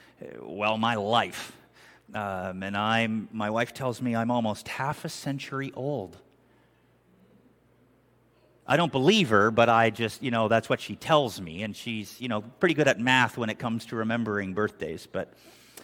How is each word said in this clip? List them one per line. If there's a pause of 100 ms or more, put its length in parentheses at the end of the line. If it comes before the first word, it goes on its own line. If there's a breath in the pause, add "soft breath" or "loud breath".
(200 loud breath)
uh,
well,
my
life. (580 loud breath)
Um,
and
I'm,
my
wife
tells
me
I'm
almost
half
a
century
old. (2500 soft breath)
I
don't
believe
her,
but
I
just,
you
know,
that's
what
she
tells
me.
And
she's,
you
know,
pretty
good
at
math
when
it
comes
to
remembering
birthdays.
But, (500 loud breath)